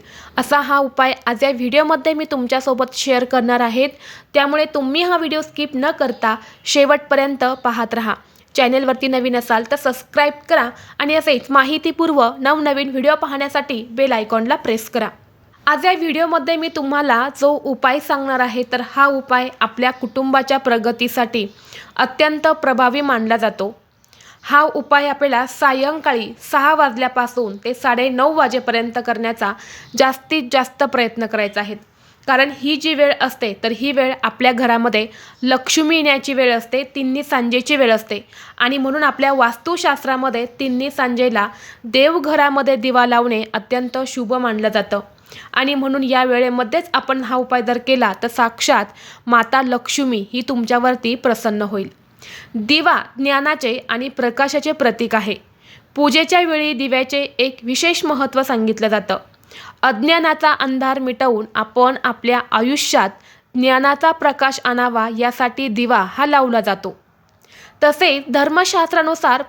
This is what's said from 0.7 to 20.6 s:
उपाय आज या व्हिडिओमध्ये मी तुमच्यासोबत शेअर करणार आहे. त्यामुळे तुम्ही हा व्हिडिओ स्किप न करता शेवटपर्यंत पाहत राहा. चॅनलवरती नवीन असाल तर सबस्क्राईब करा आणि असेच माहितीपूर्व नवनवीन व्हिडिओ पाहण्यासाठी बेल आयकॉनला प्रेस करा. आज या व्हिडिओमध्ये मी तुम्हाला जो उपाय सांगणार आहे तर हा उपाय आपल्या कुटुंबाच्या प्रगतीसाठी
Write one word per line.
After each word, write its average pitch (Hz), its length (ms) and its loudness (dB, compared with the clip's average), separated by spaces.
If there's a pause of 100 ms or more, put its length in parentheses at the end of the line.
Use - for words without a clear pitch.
उपाय 269 360 0 (140)
आज 233 160 -2
या 277 80 2
व्हिडिओमध्ये 285 600 0
मी 302 180 -4
तुमच्यासोबत 262 640 -2
शेअर 254 280 0
करणार 247 360 0
आहे. 247 280 0 (460)
त्यामुळे 285 400 2
तुम्ही 285 300 0
हा 359 140 0
व्हिडिओ 311 240 -2
स्किप 294 340 -8
न 277 160 0
करता 240 440 -2 (300)
शेवटपर्यंत 277 800 2 (200)
पाहत 226 300 -2
राहा. 220 220 -4 (400)
चॅनलवरती 262 520 2
नवीन 254 280 0
असाल 240 360 0
तर 285 40 -2
सबस्क्राईब 285 580 -2 (160)
करा 240 200 2 (300)
आणि 285 160 2
असेच 294 340 2
माहितीपूर्व 294 800 2 (100)
नवनवीन 277 500 0
व्हिडिओ 269 260 0
पाहण्यासाठी 277 720 -4
बेल 262 220 0
आयकॉनला 226 440 0
प्रेस 226 340 -4
करा. 214 200 -4 (580)
आज 294 180 0
या 370 60 4
व्हिडिओमध्ये 330 640 0
मी 320 200 -4
तुम्हाला 285 420 0 (220)
जो 277 100 4 (140)
उपाय 262 360 0
सांगणार 269 400 -2
आहे 247 320 -2
तर 247 100 -2 (100)
हा 277 140 2
उपाय 262 420 0 (120)
आपल्या 247 320 0
कुटुंबाच्या 262 640 0
प्रगतीसाठी 240 880 -2 (500)